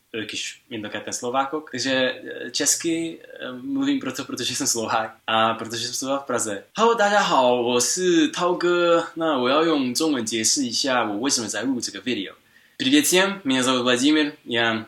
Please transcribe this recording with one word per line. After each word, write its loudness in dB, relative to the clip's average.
ők -8
is -10
mind -10
a -10
ketten -10
szlovákok. -4
Takže, -2
uh, -12
česky, -2
uh, -12
mluvím 0
proto, -8
protože -6
jsem -2
Slovák -2
a 2
protože -8
jsem -8
studoval -4
v -16
Praze. -4
Hao, 4
大 4
家 4
好， 4
我 2
是 2
涛 0
哥。 4
那 0
我 2
要 4
用 2
中 2
文 -2
解 -2
释 2
一 -2
下 0
我 -4
为 0
什 0
么 -4
在 -6
录 -2
这 -8
个 -10
video。 -4
Привет 4
всем, 2
меня 0
зовут 2
Владимир. 2
Я 0